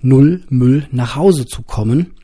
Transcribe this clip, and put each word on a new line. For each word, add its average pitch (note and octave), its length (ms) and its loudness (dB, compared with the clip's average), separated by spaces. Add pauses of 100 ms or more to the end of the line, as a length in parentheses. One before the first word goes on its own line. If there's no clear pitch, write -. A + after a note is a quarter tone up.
null C#3 460 2
Müll C3 420 0
nach B2 240 -6
Hause D3+ 320 0
zu - 160 -14
kommen. A#2 600 -4